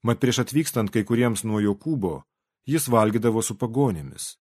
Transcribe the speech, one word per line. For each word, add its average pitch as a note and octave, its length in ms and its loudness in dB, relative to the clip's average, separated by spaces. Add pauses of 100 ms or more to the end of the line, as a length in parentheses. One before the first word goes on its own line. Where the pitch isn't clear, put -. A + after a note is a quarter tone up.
Mat A#2 140 0
prieš B2 240 2
atvykstant B2 480 -2
kai A2 100 2
kuriems A#2 400 0
nuo G#2+ 160 -2
Jokūbo, G2+ 600 -2 (420)
jis D3 240 -2
valgydavo A2 560 2
su G#2+ 160 -6
pagonimis. A2+ 800 -2